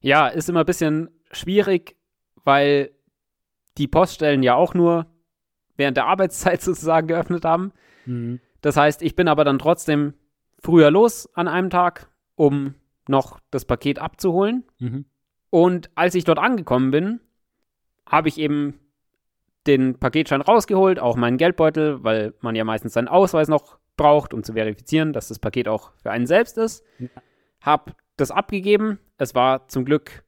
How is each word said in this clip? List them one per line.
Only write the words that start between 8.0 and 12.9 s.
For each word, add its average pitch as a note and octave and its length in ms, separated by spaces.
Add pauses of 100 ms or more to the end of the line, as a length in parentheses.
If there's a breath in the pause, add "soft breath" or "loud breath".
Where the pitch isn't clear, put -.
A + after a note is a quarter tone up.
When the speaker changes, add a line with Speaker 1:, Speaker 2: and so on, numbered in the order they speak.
Speaker 2:
Mhm. B2 360 (220)
Speaker 1:
Das D3 140
heißt, D3 240
ich D#3+ 160
bin F3 100
aber D3+ 180
dann C#3 140
trotzdem D3 540 (460)
früher D#3+ 320
los A3 440
an E3+ 140
einem F3+ 220
Tag, F3 400 (240)
um C#3 400 (340)